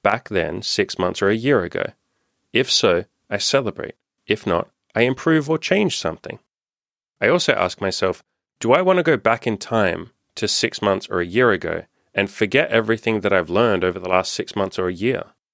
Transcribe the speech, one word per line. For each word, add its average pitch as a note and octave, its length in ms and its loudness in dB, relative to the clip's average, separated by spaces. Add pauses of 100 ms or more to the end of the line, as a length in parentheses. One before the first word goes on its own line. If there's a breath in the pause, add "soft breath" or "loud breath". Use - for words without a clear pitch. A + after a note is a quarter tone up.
back G#2 260 0
then F2 320 -2
six - 380 -4
months F2+ 220 -4
or G2 80 2
a G#2+ 60 2
year A#2 280 0
ago?" - 300 -6 (580)
If C3 180 2
so, F#2 360 2 (240)
I G#2 80 -4
celebrate. - 580 -2 (300)
If - 200 -2
not, F2 240 0 (240)
I A2+ 100 2
improve C#3+ 460 0
or D#3+ 80 0
change F#3 400 0
something. - 420 -8 (840)
I G#2 80 4
also F3 240 2
ask F2+ 260 -2
myself, F#2+ 440 -2 (360)
"Do A2+ 140 2
I D#3+ 80 6
want F#3 160 2
to F3 60 0
go C3+ 120 2
back A2+ 320 0
in G#2+ 100 0
time F#2 540 -2 (240)
to G#2+ 120 -4
six - 340 -2
months G2 280 0
or F2+ 100 -2
a F2 60 -2
year A2+ 260 4
ago E2 340 -4 (280)
and G2+ 160 0
forget A2+ 400 0
everything A2 520 0
that G2+ 120 0
I've F2 160 2
learned G2 340 2
over F2+ 160 0
the F2+ 100 -8
last F#2 240 2
six - 220 -8
months G2 240 -4
or F#2+ 80 -2
a F#2 60 -4
year?" G#2+ 400 -4 (200)